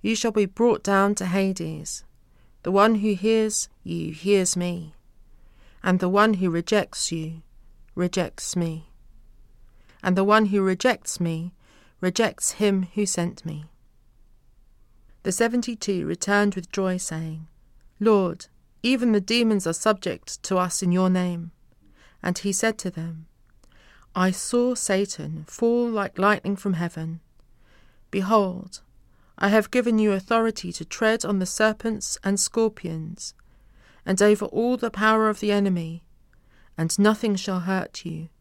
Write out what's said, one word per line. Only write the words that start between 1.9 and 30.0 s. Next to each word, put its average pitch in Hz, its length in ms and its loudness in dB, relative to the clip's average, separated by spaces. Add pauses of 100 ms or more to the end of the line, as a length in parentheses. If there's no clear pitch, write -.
The 175 80 -2
one 208 240 6
who 208 180 0
hears 220 560 0 (120)
you 165 300 -6
hears 180 460 2
me, 175 360 -6 (880)
and 185 200 2
the 180 80 0
one 208 260 4
who 185 140 0
rejects 170 600 -2
you 160 340 -8 (520)
rejects - 640 -4
me, 165 340 -6 (1120)
and 180 140 2
the 196 80 2
one 214 220 6
who 196 140 2
rejects 190 600 0
me 165 320 -4 (480)
rejects 185 580 0
him 196 360 2
who 208 100 0
sent 175 400 -4
me." 156 220 -10 (1600)
The 190 80 -2
seventy-two 226 760 -2
returned 202 500 0
with 180 180 -10
joy, 185 240 -2
saying, 160 500 -8 (540)
"Lord, 196 460 2 (360)
even 240 280 2
the 208 80 4
demons 220 460 2
are 165 80 -2
subject - 680 -2
to 190 140 0
us 180 260 -2
in 175 80 2
your 185 180 4
name." 175 420 -2 (720)
And 180 160 -2
he 202 160 -2
said 220 240 0
to 180 140 -8
them, 165 340 -10 (880)
"I 185 140 2
saw 240 460 0
Satan 160 680 -4
fall 233 440 0
like 208 300 -4
lightning 202 360 2
from 190 180 -2
heaven. 165 460 -6 (920)
Behold, 190 680 0 (560)
I 202 120 2
have 214 220 4
given 240 260 2
you 214 160 4